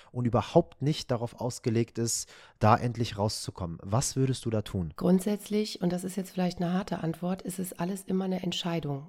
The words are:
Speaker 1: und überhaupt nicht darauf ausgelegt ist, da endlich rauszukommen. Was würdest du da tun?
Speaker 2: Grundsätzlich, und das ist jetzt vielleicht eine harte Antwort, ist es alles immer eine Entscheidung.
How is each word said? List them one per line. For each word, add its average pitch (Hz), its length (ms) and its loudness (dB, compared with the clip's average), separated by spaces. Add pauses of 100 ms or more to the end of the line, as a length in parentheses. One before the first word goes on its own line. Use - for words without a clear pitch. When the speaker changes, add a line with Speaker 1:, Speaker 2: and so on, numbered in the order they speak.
(120)
Speaker 1:
und 123 140 -2
überhaupt 117 560 4
nicht 147 280 0
darauf 117 300 -2
ausgelegt 117 580 0
ist, 117 300 -2 (300)
da 107 180 8
endlich 113 420 -2
rauszukommen. 92 640 -2
Was 110 320 0
würdest 131 300 0
du 117 60 -4
da 107 120 0
tun? 85 340 -4
Speaker 2:
Grundsätzlich, 208 840 0
und 175 100 2
das 180 120 -4
ist 185 120 -8
jetzt 190 140 -6
vielleicht 180 300 -2
eine 175 120 0
harte 180 300 -2
Antwort, 175 400 -4
ist 180 160 -8
es 185 140 -6
alles 190 320 -6
immer 190 220 -2
eine 185 160 -2
Entscheidung. 160 680 -4